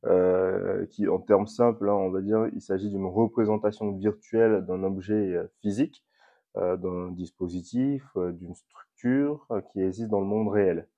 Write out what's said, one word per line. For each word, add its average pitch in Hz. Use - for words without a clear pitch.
euh, 92
qui, 101
en 92
termes 101
simples, 110
hein, -
on 98
va 95
dire, 110
il -
s'agit 98
d'une 98
représentation 107
virtuelle 104
d'un 92
objet, 95
euh, 87
physique, 107
euh, 92
d'un 90
dispositif, 90
euh, 90
d'une 87
structure, -
euh, 110
qui -
existe 98
dans 104
le 98
monde 107
réel. 92